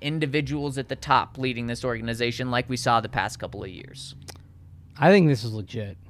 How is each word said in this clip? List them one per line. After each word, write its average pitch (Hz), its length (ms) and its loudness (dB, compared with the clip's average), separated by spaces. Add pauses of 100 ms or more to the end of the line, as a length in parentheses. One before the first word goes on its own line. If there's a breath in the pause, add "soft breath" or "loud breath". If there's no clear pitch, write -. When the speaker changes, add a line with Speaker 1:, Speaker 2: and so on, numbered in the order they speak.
Speaker 1:
individuals 147 720 -2
at 135 120 -4
the 135 80 -6
top - 420 4
leading 120 280 -4
this 117 160 -4
organization 117 680 -2
like 123 180 0
we 127 80 -2
saw 117 240 4
the 110 80 -4
past 104 300 -2
couple 98 260 -10
of 95 60 -10
years? - 440 -16 (840)
Speaker 2:
I 156 100 8
think 190 180 8
this 120 160 2
is 113 100 -6
legit. 101 420 -8 (120)